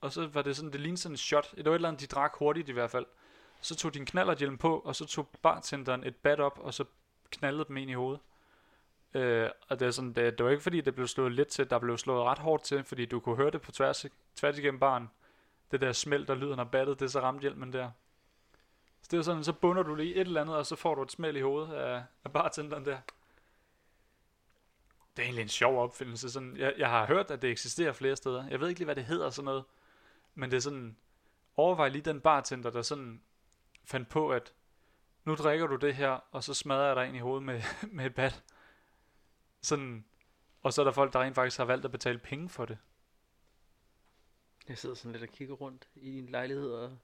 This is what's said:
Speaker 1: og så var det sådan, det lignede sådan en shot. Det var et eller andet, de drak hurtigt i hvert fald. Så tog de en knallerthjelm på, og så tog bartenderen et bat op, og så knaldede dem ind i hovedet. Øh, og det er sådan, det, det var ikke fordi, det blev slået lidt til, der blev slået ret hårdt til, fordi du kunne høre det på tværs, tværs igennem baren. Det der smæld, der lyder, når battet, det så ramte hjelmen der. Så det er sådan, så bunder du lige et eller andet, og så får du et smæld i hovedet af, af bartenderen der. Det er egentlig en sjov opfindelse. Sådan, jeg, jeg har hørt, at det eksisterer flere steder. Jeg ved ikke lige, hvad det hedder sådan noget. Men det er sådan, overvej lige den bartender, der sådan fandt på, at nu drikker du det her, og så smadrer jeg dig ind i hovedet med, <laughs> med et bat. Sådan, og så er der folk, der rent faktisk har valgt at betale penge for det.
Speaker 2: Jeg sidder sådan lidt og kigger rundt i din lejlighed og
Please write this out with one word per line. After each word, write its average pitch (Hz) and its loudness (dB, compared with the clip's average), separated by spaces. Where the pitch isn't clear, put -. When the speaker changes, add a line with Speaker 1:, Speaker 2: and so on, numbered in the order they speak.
Speaker 1:
og 139 -6
så 165 -4
var 147 -2
det 139 0
sådan, 151 -8
det 143 -6
lignede 175 -4
sådan 165 -8
en 135 -8
shot. - 2
Det 147 -4
var 156 4
et 165 6
eller 170 2
andet, 143 -8
de 139 -10
drak 143 0
hurtigt 147 0
i - -4
hvert 120 0
fald. 127 -2
Så - -6
tog 156 -2
de 143 -6
en 139 -8
knallerthjelm 143 0
på, 160 4
og 139 -8
så 156 -8
tog 147 -6
bartenderen 139 2
et 131 -6
bat 147 4
op, 143 2
og 131 -8
så - -4
knaldede 147 -2
dem 139 -6
ind 135 -8
i 131 -4
hovedet. 127 -2
Øh, 120 4
og 131 -2
det 127 2
er 123 2
sådan, 123 -4
det, 117 2
det 120 4
var 123 6
ikke 147 2
fordi, 175 0
det 131 0
blev 127 -2
slået 131 0
lidt 131 4
til, 135 -2
der 120 4
blev 120 -2
slået 123 0
ret 127 2
hårdt 151 2
til, 139 0
fordi 123 -4
du 120 -4
kunne 117 -2
høre 139 4
det 160 -4
på - -18
tværs, 135 0
tværs 147 2
igennem 139 0
baren. 127 4
Det 131 2
der 131 2
smæld, 143 2
der 135 2
lyder, 135 -2
når 123 -2
battet, 135 2
det 135 0
så 135 2
ramte 131 0
hjelmen 139 -4
der. 127 -4
Så - -20
det 170 4
er - 2
sådan, 160 0
så 165 0
bunder 180 4
du 151 -2
lige 165 -2
et 190 2
eller 180 0
andet, 156 -2
og 147 0
så 156 -6
får 156 0
du 135 -2
et 131 -6
smæld 156 -4
i 135 -2
hovedet 151 0
af, 127 -4
af 131 -10
bartenderen 151 -2
der. 135 -4
Det 120 -4
er - -2
egentlig 123 -4
en 107 -4
sjov 123 4
opfindelse. 120 -6
Sådan, 127 -10
jeg, 135 0
jeg 131 2
har 117 4
hørt, 175 2
at 131 -8
det 127 2
eksisterer 135 -2
flere 135 0
steder. 131 -6
Jeg 139 -4
ved 151 -2
ikke 175 -6
lige, 175 -4
hvad 147 -2
det 131 -6
hedder 156 -2
sådan 139 -8
noget. 135 -4
Men 131 -4
det 127 2
er 123 2
sådan, 127 -6
overvej 160 6
lige 139 -4
den 151 -4
bartender, 131 4
der 117 -4
sådan 120 -6
fandt 127 -6
på, 156 2
at 123 -2
nu 156 0
drikker 156 2
du 139 2
det 139 2
her, 139 2
og 131 -4
så 139 -6
smadrer 139 2
jeg 135 4
dig 127 0
ind 131 -8
i 127 -6
hovedet 131 -2
med, 127 -4
<laughs> 208 -10
med 135 -4
et 127 -4
bat. 131 0
Sådan, 127 -4
og 131 2
så 147 4
er - 8
der 139 6
folk, 135 4
der 127 4
rent 131 0
faktisk 127 2
har 127 0
valgt 127 0
at 127 -4
betale 123 -2
penge 156 -8
for 123 -8
det. 107 -10
Speaker 2:
Jeg 131 -10
sidder 127 -8
sådan 117 -12
lidt 113 -10
og 113 -12
kigger 139 -12
rundt 131 -14
i 135 -14
din 131 -12
lejlighed 127 -4
og 120 -8